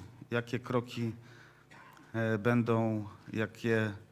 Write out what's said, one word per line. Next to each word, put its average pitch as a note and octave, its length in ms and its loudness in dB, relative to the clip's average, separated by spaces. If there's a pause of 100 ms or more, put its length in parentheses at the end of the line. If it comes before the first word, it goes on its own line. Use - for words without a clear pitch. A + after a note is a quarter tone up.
(320)
jakie A#2 280 -2
kroki, A#2+ 520 -2 (1040)
e, A2 240 0
będą, A2+ 720 2 (260)
jakie A2 600 2 (180)